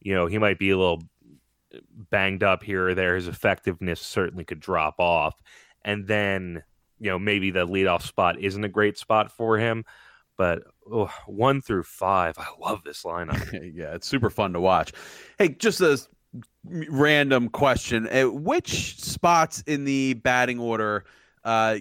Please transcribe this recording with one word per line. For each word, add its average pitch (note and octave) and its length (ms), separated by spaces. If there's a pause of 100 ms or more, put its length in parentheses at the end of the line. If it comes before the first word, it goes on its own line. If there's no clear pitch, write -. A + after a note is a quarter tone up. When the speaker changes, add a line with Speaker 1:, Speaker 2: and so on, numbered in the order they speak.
Speaker 1:
You G2 140
know, F2 100
he F#2+ 120
might G#2 220
be G2 120
a F#2+ 60
little E2+ 240 (1080)
banged F#2+ 340
up F#2+ 200
here F#2 260
or F2+ 60
there. F2+ 200
His F2 120
effectiveness F2+ 760
certainly F2 420
could D#2+ 160
drop D#2 400
off. E2 360 (480)
And G#2 240
then, F#2+ 560 (360)
you G#2 120
know, F#2 80
maybe G2 320
the F2 160
leadoff F#2 340
spot - 380
isn't G2+ 240
a G2+ 60
great G#2 280
spot G#2+ 340
for A2+ 260
him. A2+ 280 (520)
But, F2 260 (280)
oh, G#2+ 220 (140)
one B2+ 340
through F#2 220
five, F#2 540
I D#2+ 100 (120)
love G#2 240
this D2 200
lineup. E2+ 680
Speaker 2:
<laughs> - 20
Yeah, D#2+ 200
it's - 120
super A#2+ 220
fun G2 240
to E2+ 60
watch. F#2 320 (460)
Hey, E3+ 120
just G#3 300
a E3 140
s-, - 160 (800)
random C#3 600
question. A#2+ 600
Uh, C3 220
which F#3 680
spots - 680
in C#3+ 180
the C3+ 300
batting B2 440
order, A2 460 (380)
uh, A2 380